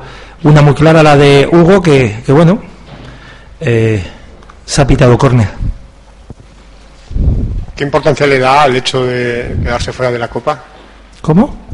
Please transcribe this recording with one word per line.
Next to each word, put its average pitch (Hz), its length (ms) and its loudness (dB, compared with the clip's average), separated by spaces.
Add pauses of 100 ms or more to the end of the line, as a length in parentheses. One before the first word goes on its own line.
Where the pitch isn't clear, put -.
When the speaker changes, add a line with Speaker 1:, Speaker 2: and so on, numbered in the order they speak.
(440)
Speaker 1:
una 147 180 4
muy 147 120 4
clara, 160 280 4
la 147 140 4
de 139 340 4
Hugo, 170 320 4
que, 131 420 0
que, 139 80 0
bueno, 170 280 2 (1000)
eh, 113 420 -2 (600)
se - 180 -4
ha 127 40 0
pitado 123 320 2
córner. 123 300 0 (2250)
Speaker 2:
¿Qué 143 80 -6
importancia 143 420 -2
le 139 120 0
da 131 240 2
al 127 140 2
hecho 127 280 -4
de 123 580 -6
quedarse 120 300 -6
fuera 127 180 -4
de 120 80 -4
la 117 100 -8
Copa? 143 340 -8 (580)
Speaker 1:
¿Cómo? 190 540 -2